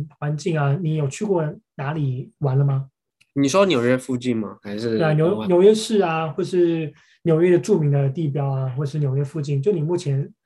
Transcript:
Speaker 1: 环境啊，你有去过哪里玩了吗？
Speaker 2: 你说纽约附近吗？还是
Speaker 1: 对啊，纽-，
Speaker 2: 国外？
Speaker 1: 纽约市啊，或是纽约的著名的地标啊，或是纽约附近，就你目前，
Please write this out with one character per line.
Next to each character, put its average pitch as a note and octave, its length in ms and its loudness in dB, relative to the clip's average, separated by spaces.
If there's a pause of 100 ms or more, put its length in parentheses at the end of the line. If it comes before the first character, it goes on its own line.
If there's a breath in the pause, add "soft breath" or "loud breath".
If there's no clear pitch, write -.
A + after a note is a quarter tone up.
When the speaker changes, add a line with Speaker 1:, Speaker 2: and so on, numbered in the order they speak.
(180)
Speaker 1:
环 D3 180 -4
境 D#3+ 220 -4
啊， C#3 240 2
你 D#3 140 -2
有 D3 120 -2
去 C#3 160 -6
过 F3+ 220 0 (300)
哪 C#3+ 180 -8
里 C3+ 460 -4
玩 C3+ 180 0
了 C#3+ 80 2
吗？ C3+ 220 -2 (460)
Speaker 2:
你 C#3 140 0
说 F#3+ 200 4
纽 B2 180 2
约 B2+ 100 4
附 B2+ 220 -4
近 B2 180 -2
吗？ G#2 280 -6
还 G2+ 120 -8
是 A2+ 220 -2
Speaker 1:
对 D#3+ 80 2
啊， D#3 80 2
纽-， D#3 220 2
Speaker 2:
国 G#3+ 60 -6
外？ G#3+ 60 -4
Speaker 1:
纽 F3+ 140 4
约 G#3+ 140 8
市 A3 240 -2
啊， D#3+ 300 0
或 F3+ 140 -4
是 E3 480 0 (320 soft breath)
纽 E3 180 4
约 F3+ 100 6
的 E3 80 6
著 G3+ 180 2
名 D3 140 2
的 C#3 180 2
地 D#3+ 180 -4
标 C#3 220 -2
啊， C3 260 -2
或 D3 80 -4
是 D3 140 -6
纽 C3+ 180 -2
约 C#3+ 80 0
附 C#3+ 160 -6
近， C#3+ 220 -2
就 G3+ 100 0
你 E3 120 -2
目 F3 120 -2
前， C#3+ 380 -4 (120)